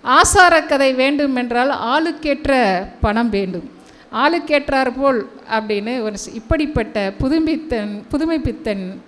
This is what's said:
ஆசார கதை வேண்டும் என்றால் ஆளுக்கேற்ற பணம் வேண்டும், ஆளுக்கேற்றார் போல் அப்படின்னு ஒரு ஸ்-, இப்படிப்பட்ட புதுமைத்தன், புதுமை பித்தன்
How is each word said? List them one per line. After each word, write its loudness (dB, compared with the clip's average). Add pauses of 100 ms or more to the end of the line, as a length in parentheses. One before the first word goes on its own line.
ஆசார 6
கதை 2
வேண்டும் 2
என்றால் 0 (240)
ஆளுக்கேற்ற -2 (500)
பணம் 2
வேண்டும், -4 (460)
ஆளுக்கேற்றார் 0
போல் 0 (300)
அப்படின்னு -4
ஒரு -4
ஸ்-, -14
இப்படிப்பட்ட -2
புதுமைத்தன், -2 (160)
புதுமை -2
பித்தன் -4 (240)